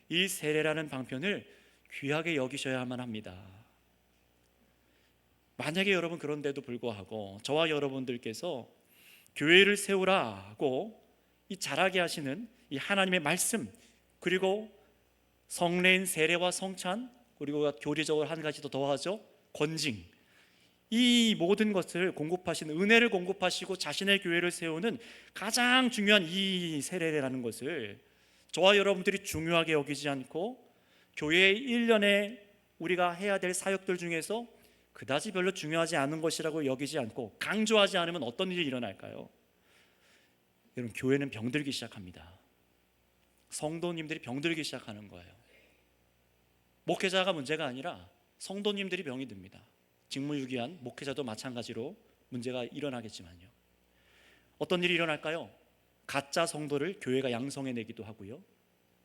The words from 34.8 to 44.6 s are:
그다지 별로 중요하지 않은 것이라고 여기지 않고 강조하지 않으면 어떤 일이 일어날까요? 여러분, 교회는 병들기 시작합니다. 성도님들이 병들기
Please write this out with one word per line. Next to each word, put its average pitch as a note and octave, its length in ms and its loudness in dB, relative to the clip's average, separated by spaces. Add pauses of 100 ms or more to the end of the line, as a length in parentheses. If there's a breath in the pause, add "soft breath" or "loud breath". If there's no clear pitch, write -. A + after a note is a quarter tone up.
그다지 C#3+ 380 -2
별로 F#3 200 2
중요하지 E3 440 0
않은 D3+ 260 2
것이라고 D#3+ 440 0
여기지 C3+ 340 0
않고 A2+ 400 -6
강조하지 G3+ 580 4
않으면 E3+ 260 0
어떤 F#3 280 -2
일이 F3 140 0
일어날까요? A2+ 640 -6 (1500 soft breath)
여러분, A#2+ 160 -6
교회는 C#3 360 0
병들기 B2 420 -4
시작합니다. F2+ 680 -12 (1080)
성도님들이 D#3+ 720 -4
병들기 D3 440 -2